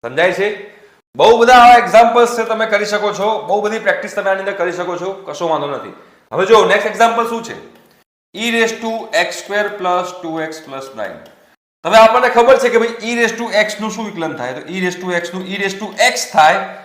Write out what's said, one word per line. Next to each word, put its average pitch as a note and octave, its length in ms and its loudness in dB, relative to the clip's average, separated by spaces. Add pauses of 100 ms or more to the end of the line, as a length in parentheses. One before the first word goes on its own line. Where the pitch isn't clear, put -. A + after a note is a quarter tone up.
સમજાય E3 340 0
છે? G#3 140 -2 (600)
બહુ F3+ 260 6
બધા A#3+ 220 8
આવા A#3+ 200 10
એક્ઝામ્પલ્સ A#3 540 4
છે, A3+ 160 -4
તમે A3 140 -2 (100)
કરી G#3 160 -2
શકો G#3 260 -2
છો. G3+ 100 -2 (200)
બહુ G#3 160 0
બધી G#3+ 240 -4
પ્રેક્ટિસ - 260 -4
તમે G3 160 -2
આની F#3+ 160 -4
અંદર G3 160 -6
કરી F3 160 -4
શકો F3 240 -6
છો, F#3+ 80 -8 (160)
કશો D#3+ 240 -6
વાંધો D3 240 -4
નથી. A2+ 240 -14 (340)
હવે F3 140 -2
જો A3 120 6 (140)
નેક્સ્ટ G#3 160 0
એક્ઝામ્પલ A3+ 400 0
શું A3+ 180 -8
છે? A2+ 80 -12 (800)
e A3+ 220 -4
raise A3+ 260 0
to A3+ 80 -6 (300)
x - 240 -4
square G3+ 340 -4
plus F3+ 420 -2
two E3 220 -10
x D#3 240 -10
plus C3+ 240 -14 (100)
nine. F#2 160 -10 (680)
હવે F#3+ 160 6
આપણને A#3+ 360 4
ખબર A#3 280 6
છે A#3+ 100 2
કે A3+ 80 4
ભાઈ A3+ 260 -6
e A#3+ 120 -4
raise A3 200 0
to A#3 80 -6 (140)
x - 220 -4
નું G#3+ 120 -6
શું A3+ 140 -8
વિકલન D#3+ 320 -8
થાય? B2+ 160 -8
તો - 40 -14 (120)
e F#3 100 -2
raise F3+ 180 -4
to F3+ 80 -8 (120)
x F3 120 -10
નું F#3 80 -8 (120)
e G3+ 80 -8
raise G3 180 -4
to G#3+ 80 -10 (240)
x - 220 -8
થાય E3 260 4 (240)